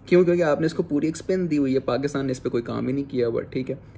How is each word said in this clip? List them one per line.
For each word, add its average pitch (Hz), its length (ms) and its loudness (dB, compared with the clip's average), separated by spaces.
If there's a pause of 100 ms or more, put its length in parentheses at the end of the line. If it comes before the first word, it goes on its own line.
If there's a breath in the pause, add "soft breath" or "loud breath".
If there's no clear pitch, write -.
क्यों? 180 160 6
क्योंकि 175 180 4
आपने 156 240 2
इसको - 160 -2
पूरी 147 260 0
एक 160 80 -2
स्पिन 185 320 -2
दी 151 80 0
हुई 135 160 2
है, 131 60 4
पाकिस्तान 135 480 -2
ने 131 60 -2
इस 123 60 -6
पर - 120 -4
कोई 120 120 -2
काम 117 240 -4
ही 127 60 -2
नहीं 139 120 -2
किया 123 220 -2
हुआ, 117 160 -2
ठीक - 280 -6
है। 135 80 -8 (200 loud breath)